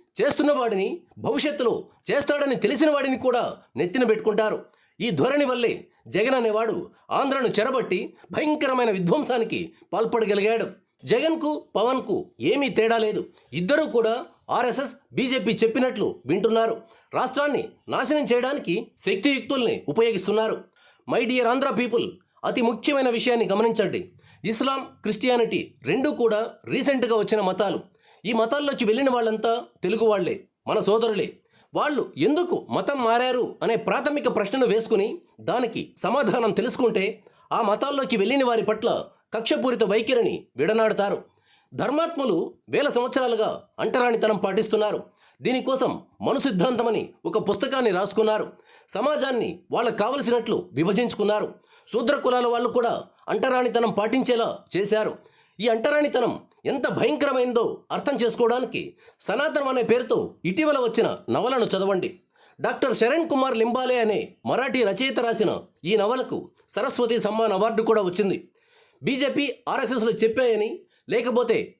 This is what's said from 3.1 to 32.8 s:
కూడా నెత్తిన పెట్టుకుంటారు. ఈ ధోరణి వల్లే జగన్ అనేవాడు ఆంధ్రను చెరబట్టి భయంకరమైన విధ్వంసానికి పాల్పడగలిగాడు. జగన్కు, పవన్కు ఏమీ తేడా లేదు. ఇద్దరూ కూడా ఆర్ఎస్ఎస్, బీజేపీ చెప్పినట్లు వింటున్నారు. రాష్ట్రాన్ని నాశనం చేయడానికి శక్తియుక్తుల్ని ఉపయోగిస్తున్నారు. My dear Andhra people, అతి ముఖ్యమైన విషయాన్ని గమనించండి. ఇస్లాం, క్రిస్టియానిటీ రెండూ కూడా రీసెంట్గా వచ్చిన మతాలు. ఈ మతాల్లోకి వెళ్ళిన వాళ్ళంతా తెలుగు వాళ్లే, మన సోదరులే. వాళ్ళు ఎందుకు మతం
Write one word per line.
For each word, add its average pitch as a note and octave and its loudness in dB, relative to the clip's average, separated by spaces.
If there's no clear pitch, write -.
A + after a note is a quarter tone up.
కూడా A#3 0
నెత్తిన F3 0
పెట్టుకుంటారు. G#3+ 0
ఈ A3+ 0
ధోరణి B3+ 2
వల్లే A#3+ -2
జగన్ G#3+ 2
అనేవాడు A3 0
ఆంధ్రను C4 0
చెరబట్టి A3 -2
భయంకరమైన C4 0
విధ్వంసానికి G3 -2
పాల్పడగలిగాడు. G#3+ 0
జగన్కు, D4 0
పవన్కు A3 -2
ఏమీ B3 0
తేడా A3+ 2
లేదు. G#3 -2
ఇద్దరూ F#3 0
కూడా A3+ 0
ఆర్ఎస్ఎస్, A#3+ -2
బీజేపీ A3+ 0
చెప్పినట్లు A3+ 0
వింటున్నారు. A3 0
రాష్ట్రాన్ని C4 -2
నాశనం B3+ 0
చేయడానికి A#3+ -2
శక్తియుక్తుల్ని B3+ -2
ఉపయోగిస్తున్నారు. A3 0
My F#3+ 2
dear A#3+ 2
Andhra C4 -2
people, G#3+ -2
అతి A#3+ 0
ముఖ్యమైన B3+ 0
విషయాన్ని A#3 0
గమనించండి. G3+ 0
ఇస్లాం, B3+ -2
క్రిస్టియానిటీ A3 0
రెండూ C4 0
కూడా A3+ 0
రీసెంట్గా A#3+ 0
వచ్చిన G#3+ 2
మతాలు. F#3 0
ఈ G3+ -2
మతాల్లోకి C4 0
వెళ్ళిన B3 2
వాళ్ళంతా A3+ 0
తెలుగు G#3+ 0
వాళ్లే, F#3+ 2
మన F#3 2
సోదరులే. G3+ 0
వాళ్ళు B3 0
ఎందుకు B3+ 0
మతం B3 -2